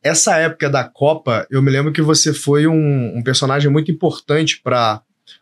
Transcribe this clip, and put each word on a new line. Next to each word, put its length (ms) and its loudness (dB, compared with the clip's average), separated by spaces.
Essa 360 0
época 300 -2
da 160 -2
Copa, 640 -2
eu 120 0
me 80 4
lembro 220 0
que 100 -2
você 320 2
foi 320 2
um, 500 0
um 60 -6
personagem 480 0
muito 220 0
importante 720 -2
pra, 400 0